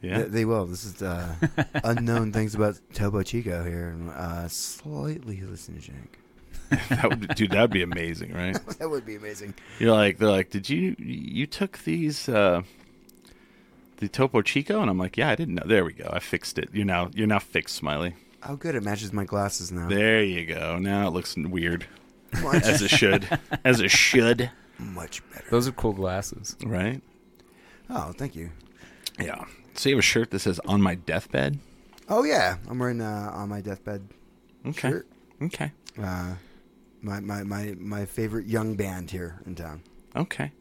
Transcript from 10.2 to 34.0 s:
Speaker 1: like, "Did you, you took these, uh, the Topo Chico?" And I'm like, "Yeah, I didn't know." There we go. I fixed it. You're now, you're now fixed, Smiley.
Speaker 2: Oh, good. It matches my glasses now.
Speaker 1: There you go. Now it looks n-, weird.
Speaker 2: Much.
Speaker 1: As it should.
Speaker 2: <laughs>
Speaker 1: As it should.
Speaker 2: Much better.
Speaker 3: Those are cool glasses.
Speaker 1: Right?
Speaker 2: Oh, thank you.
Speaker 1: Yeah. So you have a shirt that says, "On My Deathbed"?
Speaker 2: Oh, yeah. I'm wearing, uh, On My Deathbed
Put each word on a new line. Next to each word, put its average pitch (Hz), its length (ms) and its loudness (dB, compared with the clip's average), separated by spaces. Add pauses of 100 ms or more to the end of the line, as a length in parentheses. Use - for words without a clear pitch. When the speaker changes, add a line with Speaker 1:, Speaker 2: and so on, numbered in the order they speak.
Speaker 1:
like, 95 200 4
"Did 98 180 -4
you, 175 300 0
you - 480 -6
took - 380 -4
these, 160 440 -2
uh, 98 340 6 (1400)
the 104 100 -4
Topo 127 340 4
Chico?" 202 400 0
And 117 80 2
I'm 92 80 2
like, 90 180 -2
"Yeah, 139 140 4
I 107 60 4
didn't 151 180 -4
know." 87 100 -2
There 95 220 6
we 80 80 -4
go. - 180 -10
I 87 60 -2
fixed - 400 -4
it. - 140 -4
You're 101 120 0
now, 90 300 2
you're 107 140 2
now 104 100 4
fixed, - 380 -4
Smiley. 78 380 -2 (280)
Speaker 2:
Oh, 143 140 -10
good. 156 180 -4
It 113 80 -2
matches 101 300 -4
my 101 120 -2
glasses 101 480 -4
now. 87 160 -4
Speaker 1:
There 107 360 6
you 87 200 0
go. 80 340 -2
Now 98 280 2
it 85 60 0
looks 87 260 -4
n-, 80 120 -2
weird. 85 360 0 (560)
Speaker 2:
Much. 156 220 4
Speaker 1:
As 131 180 4
it 98 80 2
should. 98 360 6 (240)
Speaker 2:
<laughs> - 140 -4
Speaker 1:
As 127 160 6
it - 120 4
should. 120 580 6 (280)
Speaker 2:
Much 90 520 -10
better. - 200 -16
Speaker 3:
Those 123 180 4
are 131 40 -4
cool 110 200 0
glasses. 95 720 -4
Speaker 1:
Right? 110 360 -2 (880)
Speaker 2:
Oh, 147 240 -6
thank - 220 -8
you. 82 160 -10 (680)
Speaker 1:
Yeah. - 240 -6 (300)
So - 140 0
you 139 60 6
have 120 60 4
a - 20 6
shirt - 300 2
that 95 80 -2
says, 92 260 0
"On 101 160 6
My 92 140 4
Deathbed"? 82 640 -2 (480)
Speaker 2:
Oh, 233 160 4
yeah. 92 320 2 (120)
I'm 123 120 -4
wearing, 123 200 0
uh, 104 340 -6
On 101 140 -6
My 104 120 -4
Deathbed 98 480 -8 (580)